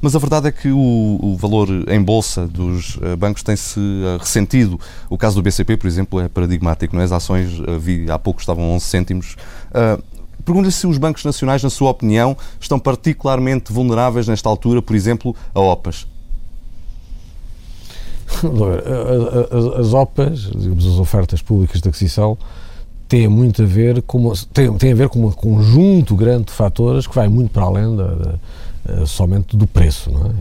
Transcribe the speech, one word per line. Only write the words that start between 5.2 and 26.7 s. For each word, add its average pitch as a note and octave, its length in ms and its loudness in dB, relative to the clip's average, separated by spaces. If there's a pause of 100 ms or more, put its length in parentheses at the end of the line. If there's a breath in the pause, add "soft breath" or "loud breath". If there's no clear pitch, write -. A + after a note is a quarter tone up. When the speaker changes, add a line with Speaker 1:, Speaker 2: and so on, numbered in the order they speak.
Speaker 1:
do G2 60 0
B F#2+ 80 2
C F#2 140 0
P, A2 100 2
por G2+ 120 0
exemplo, F#2 340 -2
é F2+ 80 -2
paradigmático, F2 680 -2
não F2+ 60 0
é? F2+ 60 2
As F2 60 0
ações, F2 540 -2
eh, E2+ 120 -4
vi E2 320 -2
há D#2 80 -2
pouco - 220 -4
estavam E2+ 300 -2
onze F2 140 0
cêntimos. F2+ 520 -2 (360 loud breath)
Eh, A2+ 260 2 (460)
pergunto-lhe F#3 280 2
se - 140 -2
os D#3+ 120 2
bancos D3+ 260 -2
nacionais, C3+ 380 0
na C3+ 80 0
sua C3+ 180 0
opinião, A#2 480 2 (240 loud breath)
estão - 180 -2
particularmente C3 920 -2
vulneráveis A#2+ 560 0
nesta A2 220 0
altura, A#2 320 0
por - 120 -4
exemplo, A2+ 400 0 (200 loud breath)
a G2 60 0
opas. F#2 460 0 (2250 loud breath)
Speaker 2:
<laughs> - 180 -2
As, A#2+ 1400 0
as, A#2 60 2
as A2 80 2
opas, C3+ 460 2
digamos, F#2 460 0
as F2+ 120 4
ofertas F#2 420 2
públicas F#2+ 400 2
de F#2+ 80 2
aquisição, G#2 480 0 (720 loud breath)
têm A#2+ 180 4
muito A2 360 4
a - 20 6
ver A#2 380 4
com - 160 -2
uma, A#2 160 2 (180)
têm, C3 240 4
têm C3 160 4
a - 20 4
ver B2+ 140 4
com A#2 160 0
um G#2+ 60 2
conjunto A#2 840 4
grande A2+ 300 2
de - 80 -10
fatores A#2 540 2